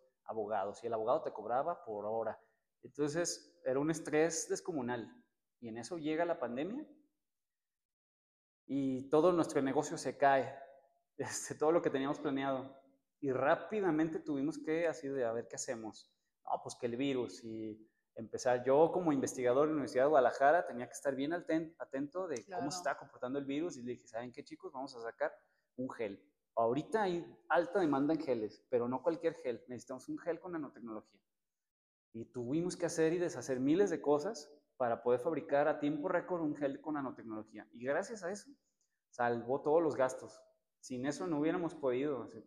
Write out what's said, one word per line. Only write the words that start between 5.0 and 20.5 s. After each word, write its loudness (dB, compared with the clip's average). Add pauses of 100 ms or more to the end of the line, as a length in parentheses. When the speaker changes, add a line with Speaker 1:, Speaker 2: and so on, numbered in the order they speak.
Speaker 1:
Y -12
en -8
eso -8
llega 0
la -2
pandemia -4 (1800)
y -2
todo 8
nuestro 2
negocio 0
se -4
cae, 6 (300)
<laughs> -20
este, -6
todo 4
lo 6
que 0
teníamos 0
planeado. -2 (380)
Y -2
rápidamente 2
tuvimos -2
que, -2
así -4
de, -2
"A 0
ver, -4
¿qué -12
hacemos?". -8 (320)
No, -2
pues -10
que -4
el -2
virus -2
y -8 (260)
empezar. 0
Yo 8
como 2
investigador 4
en 4
la 0
Universidad 2
de 6
Guadalajara 6